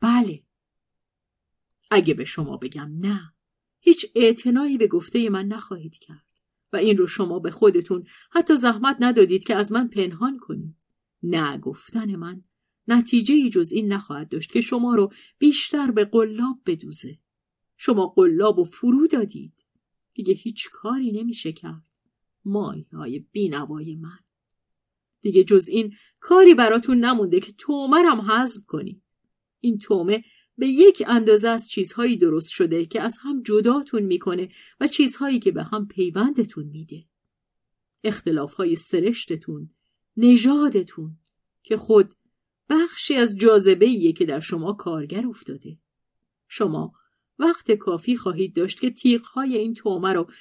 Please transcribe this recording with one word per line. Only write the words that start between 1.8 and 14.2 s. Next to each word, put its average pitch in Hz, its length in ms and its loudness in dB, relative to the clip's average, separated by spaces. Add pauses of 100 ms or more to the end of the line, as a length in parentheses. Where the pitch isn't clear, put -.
اگه 170 240 4
به 127 100 -8
شما 139 320 -10
بگم 143 340 -14 (100)
نه، 190 340 -6 (460)
هیچ 339 340 4
اعتنایی 240 640 2
به 220 80 2
گفته 214 420 -2
من 196 180 -4
نخواهید 185 520 -12
کرد - 280 -20 (460)
و 202 40 -6
این 202 200 4
رو 180 100 2
شما 180 320 -6
به 165 120 -6
خودتون 180 540 2 (260)
حتی 330 260 2
زحمت 247 440 0
ندادید 202 440 4
که 226 100 -4
از 208 180 -4
من 233 160 -2
پنهان 202 500 -4
کنید. 160 380 -14 (460)
نه 160 360 -4
گفتن 196 580 -10
من 175 260 -14 (460)
نتیجه‌ای 240 600 2
جز 175 220 -2
این 208 200 -2
نخواهد 156 360 -10